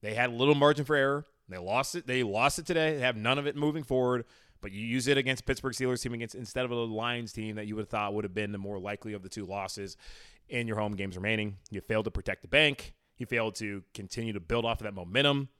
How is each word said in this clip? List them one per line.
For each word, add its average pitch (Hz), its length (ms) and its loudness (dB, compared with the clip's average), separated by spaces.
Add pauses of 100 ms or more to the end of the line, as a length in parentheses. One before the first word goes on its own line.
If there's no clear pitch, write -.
They 107 120 -4
had 123 140 2
a 120 60 -4
little 135 200 8
margin 143 300 6
for 147 100 2
error. 143 320 2 (220)
They 92 80 -8
lost 101 380 0
it. 175 120 -8
They 127 160 2
lost 117 360 2
it 160 80 -8
today. 160 300 2
They 139 40 -4
have 123 160 2
none 120 220 2
of 143 80 -2
it 143 100 -2
moving 147 260 0
forward. 123 440 2 (340)
But 101 120 -10
you 104 120 -8
use 120 240 0
it 143 80 6
against 131 300 0
Pittsburgh 131 260 -2
Steelers 127 300 0
team 120 100 -4
against, 117 220 -8
instead 127 320 -4
of 120 40 -4
a 120 40 -2
Lions 117 580 -2
team 107 240 -6
that 107 100 -6
you 107 100 -6
would 110 60 -4
have 101 60 -6
thought 104 240 -2
would 104 120 0
have 92 100 -6
been 104 180 -2
the 101 60 -6
more 98 200 -6
likely 104 360 -6
of 101 80 -8
the 92 80 -14
two 101 160 -6
losses 95 500 -6 (520)
in 120 200 -2
your 107 100 0
home 104 180 0
games 95 200 -4
remaining. 104 400 -2 (140)
You 98 100 -6
failed 110 240 0
to 107 60 -2
protect - 320 -6
the - 60 -20
bank. 147 440 2 (240)
You 123 80 -8
failed 113 320 0
to 101 260 -6 (120)
continue 110 380 -6
to 101 80 -4
build 113 240 -2
off 113 160 -2
of 110 40 -12
that 101 100 -8
momentum 135 540 2 (120)